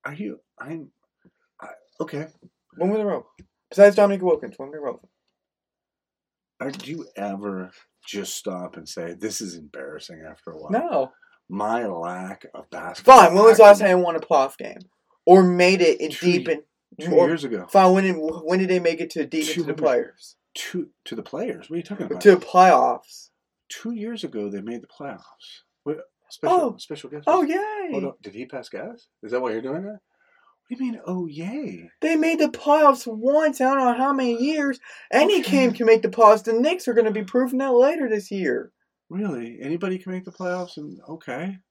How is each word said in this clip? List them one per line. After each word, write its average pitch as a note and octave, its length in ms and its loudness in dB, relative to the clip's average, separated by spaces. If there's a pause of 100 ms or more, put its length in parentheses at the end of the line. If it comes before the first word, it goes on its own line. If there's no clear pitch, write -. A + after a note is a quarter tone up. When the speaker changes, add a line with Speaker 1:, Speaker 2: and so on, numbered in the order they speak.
Speaker 1:
Are D3 100 -14
you, G3 260 -12 (180)
I'm, D#3 320 -16 (680)
I, - 80 -18 (320)
okay. D#3 260 -10 (500)
Speaker 2:
When F#3 140 -2
were G#3+ 80 -2
they G#3+ 60 -4
relevant? E3 220 -6 (440)
Besides G3+ 260 6
Dominique G3+ 260 2
Wilkins, D3+ 340 -2
when C3+ 120 -16
were D3+ 80 -18
they D3+ 60 -14
relevant? - 260 -12 (1500)
Speaker 1:
Are, C3+ 100 -8
do C#3 200 -16
you D#3+ 160 -12 (100)
ever G2 540 -10 (360)
just G2 300 -10
stop F2+ 400 -12
and D#2+ 120 -20
say, E2+ 300 -12
"This G#2 220 -10
is F2+ 160 -14
embarrassing," D#2 680 -18
after D#2+ 260 -20
a D#2 40 -20
while? D#2 140 -16
Speaker 2:
No. G#3+ 420 -4 (360)
Speaker 1:
My G#2+ 380 -6
lack F2+ 680 -10
of - 160 -20
basketball - 500 6
Speaker 2:
Fine, E3+ 140 6
when G3+ 100 4
was A3 140 10
the A3 60 12
last G3+ 160 12
Speaker 1:
acumen. G3+ 120 2
Speaker 2:
time F3+ 80 2
they F3+ 40 0
won E3+ 120 -4
a D#3 40 -4
playoff C3+ 360 0
game? - 220 -16 (480)
Or F#3 160 10
made F3+ 380 2
it E3 200 4
in D#3 100 -6
Speaker 1:
Two F3 220 -6
Speaker 2:
deep C#3+ 160 -2
Speaker 1:
ye-, D#3+ 60 0 (440)
Speaker 2:
in D#3 120 -8
Speaker 1:
two - 40 0
Speaker 2:
or F3 140 6
Speaker 1:
years D#3 160 -4
ago. G#2+ 260 -8
Speaker 2:
Fine, F#3 220 6
when F#3+ 120 2
did, F3+ 120 0
when D#3+ 420 -4
did F#3 100 -2
they F#3 120 0
make E3 200 -2
it D#3+ 100 -8
to D3+ 160 -6
deep D#3 180 -6
Speaker 1:
Two D#3 60 -8
Speaker 2:
into E3 120 -6
the D3+ 100 -6
Speaker 1:
hundred - 100 -6
Speaker 2:
players? - 540 -4 (180)
Speaker 1:
To, - 340 -10 (160)
to - 100 -14
the A2+ 80 -12
players? - 460 -12
What D#3+ 60 -12
are F3 40 -6
you E3+ 40 -8
talking F#3+ 240 -12
about? F3+ 160 -16
Speaker 2:
To G3+ 140 6
the - 80 -8
playoffs. D#3 840 2 (400)
Speaker 1:
Two - 240 -12
years A3 320 -10
ago, G#2 240 -8
they G2+ 140 -10
made A#2 200 -12
the - 60 -20
playoffs. - 760 -20 (220)
What, D3 140 -8 (320)
special, F4 280 -2
Speaker 2:
Oh. B3+ 200 -2
Speaker 1:
special - 320 -16
guest? D3 160 -16
Speaker 2:
Oh, E4+ 160 2
yay. F#4+ 500 -4
Speaker 1:
Hold G3 120 -6
on. C3+ 80 -10 (100)
Did G2+ 120 -18
he B2 120 -14
pass B2 220 -14
gas? - 380 -16 (160)
Is A2 100 -16
that B2 80 -2
why A#2+ 120 -6
you're A2+ 100 -6
doing D3 200 -8
that? G#3 160 -14 (680)
What B3 100 -12
do C4 60 -8
you B3 80 -6
mean, - 140 -14
"Oh, F3+ 220 -8
yay"? E3+ 600 -12 (120)
Speaker 2:
They D#4+ 160 0
made D#4+ 240 0
the D4 80 2
playoffs D4 580 2
once, C4+ 540 0
I C4 120 2
don't C#4 60 0
know B3 160 2
how C4 180 -2
many B3+ 300 -2
years. C#4+ 380 -2 (320)
Any D#4+ 280 4
Speaker 1:
Okay. F#3+ 100 -8
Speaker 2:
team B3+ 220 2
can A#3 140 -2
make A3+ 160 6
the A3 60 -4
playoffs. G#3+ 340 6
The A3+ 120 -4
Knicks D4+ 340 -2
are A3+ 60 -4
gonna A3 180 2
be G#3+ 100 -6
proving B3+ 380 -2
that C4+ 120 -4
later C4+ 360 2
this G#3 240 -6
year. E3 400 -6 (360)
Speaker 1:
Really? C#3+ 540 -8
Anybody F3 360 -8
can F#3 120 -14
make F#3 140 -10
the F#3 80 -18
playoffs? F3+ 440 -8
And, D3 220 -16 (100)
okay. E3 500 -12 (120)